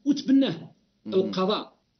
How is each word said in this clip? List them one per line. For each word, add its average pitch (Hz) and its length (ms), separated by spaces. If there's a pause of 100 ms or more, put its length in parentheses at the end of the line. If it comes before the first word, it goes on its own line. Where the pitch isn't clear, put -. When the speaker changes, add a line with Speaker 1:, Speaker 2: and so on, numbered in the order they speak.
Speaker 1:
وتبناه." 269 680 (340)
Speaker 2:
مهم. 190 140
Speaker 1:
القضاء 185 560 (240)